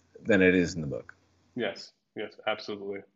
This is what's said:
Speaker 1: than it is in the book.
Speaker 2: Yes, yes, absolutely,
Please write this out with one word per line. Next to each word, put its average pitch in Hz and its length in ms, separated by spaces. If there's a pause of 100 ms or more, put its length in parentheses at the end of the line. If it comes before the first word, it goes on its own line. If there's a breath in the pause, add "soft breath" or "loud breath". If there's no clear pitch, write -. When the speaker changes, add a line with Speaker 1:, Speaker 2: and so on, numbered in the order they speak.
(220)
Speaker 1:
than 98 200
it 92 120
is 90 200
in 80 60
the 76 60
book. 64 280 (420)
Speaker 2:
Yes, - 360 (240)
yes, 104 160 (140)
absolutely, 101 540 (160)